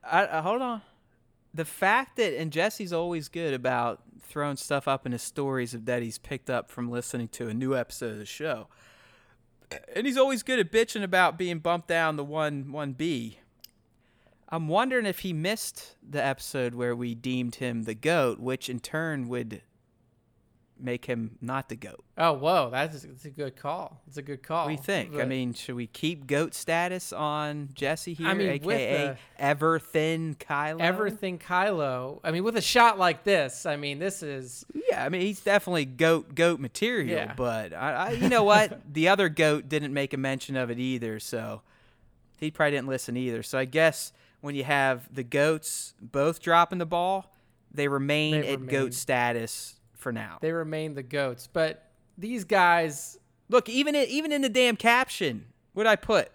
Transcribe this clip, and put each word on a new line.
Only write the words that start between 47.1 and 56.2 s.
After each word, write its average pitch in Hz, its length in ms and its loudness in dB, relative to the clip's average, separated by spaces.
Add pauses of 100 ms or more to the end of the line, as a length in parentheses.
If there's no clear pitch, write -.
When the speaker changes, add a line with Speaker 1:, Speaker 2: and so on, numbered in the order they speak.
Speaker 1:
they 143 160 0
remain 143 440 2 (100)
Speaker 2:
They - 120 -2
Speaker 1:
at 131 80 -4
Speaker 2:
remain. 127 80 -12
Speaker 1:
goat 135 260 0
status 120 800 -2 (180)
for - 180 -6
now. 107 300 -8
Speaker 2:
They 160 100 -2
remain 156 440 -4
the 135 80 -10
goats. 127 420 -4
But - 420 -2 (300)
these 214 260 -6
guys 170 760 4 (300)
Speaker 1:
Look, 247 200 6
even 285 240 2
in, 285 160 4
even 302 220 -2
in 294 100 2
the 269 80 2
damn 240 260 4
caption, 226 720 2 (280)
what'd 214 160 2
I 214 60 8
put? 190 400 2